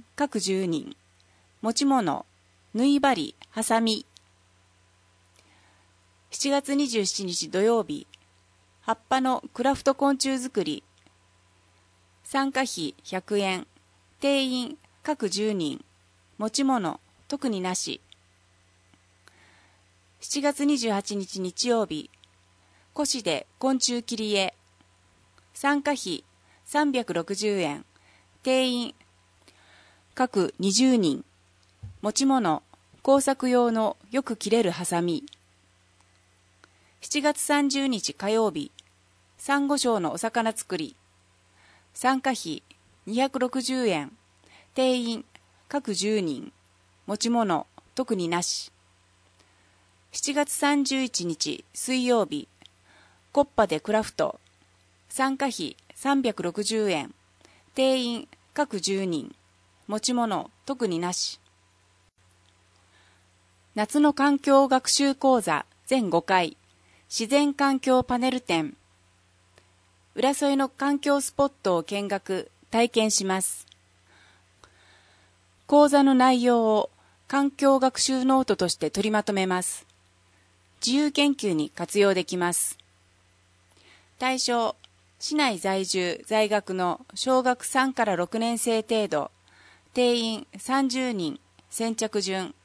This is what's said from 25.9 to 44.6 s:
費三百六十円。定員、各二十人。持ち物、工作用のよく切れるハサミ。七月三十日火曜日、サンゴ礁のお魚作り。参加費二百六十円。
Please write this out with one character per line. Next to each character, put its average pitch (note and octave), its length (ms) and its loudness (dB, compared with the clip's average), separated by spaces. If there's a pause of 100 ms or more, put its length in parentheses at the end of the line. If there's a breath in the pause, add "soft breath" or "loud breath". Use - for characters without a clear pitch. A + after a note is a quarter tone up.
費 F#3+ 320 -6 (400 soft breath)
三 D4 260 0
百 B3 220 -2
六 E3+ 220 -2
十 G3+ 260 -2
円。 D3 240 -4 (580 soft breath)
定 C4 280 2
員、 A#3+ 240 -6 (1200 soft breath)
各 G#3 440 0
二 G3 140 0
十 B3 240 4
人。 E3+ 280 0 (760)
持 G#3 120 -4
ち C4+ 140 0
物、 A3+ 360 2 (400)
工 C4+ 180 6
作 C4+ 280 0
用 A#3+ 220 4
の A3 260 0 (140)
よ C4 120 -2
く A#3 140 -6
切 - 140 -4
れ A3+ 120 4
る F#3 80 2
ハ F3 140 -6
サ F3 180 -2
ミ。 F3 220 -2 (1800 soft breath)
七 - 200 -4
月 D4 200 0
三 C#4+ 280 2
十 C#4 180 0
日 A#3+ 280 -2
火 G3+ 160 -4
曜 A3 200 2
日、 D3 200 -8 (680)
サ C#4 200 0
ン C#4+ 80 0
ゴ C#4+ 100 0
礁 A#3 240 0
の E3 120 -4
お E3 60 -8
魚 A3 340 -2
作 - 240 -8
り。 D#3+ 200 -8 (1000 soft breath)
参 C4 260 0
加 C4+ 100 -2
費 E3+ 320 -6 (440)
二 G#3+ 100 -4
百 C4 220 0
六 B3+ 220 -2
十 B3+ 260 -2
円。 D3+ 300 -2 (580 soft breath)